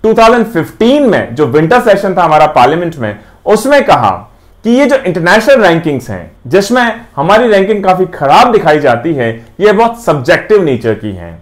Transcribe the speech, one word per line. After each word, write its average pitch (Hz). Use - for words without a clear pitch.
टू 220
थाउजेंड 226
फिफ्टीन 233
में 123
जो 151
winter 160
session 196
था 180
हमारा 156
parliament 156
में, 107
उसमें 254
कहा 104
कि 220
ये 262
जो 269
इंटरनेशनल 214
rankings 165
हैं, 87
जिसमें 214
हमारी 202
ranking 202
काफी 185
खराब 196
दिखाई 156
जाती 139
है, 117
ये 208
बहुत 233
subjective 165
nature 117
की 107
हैं 85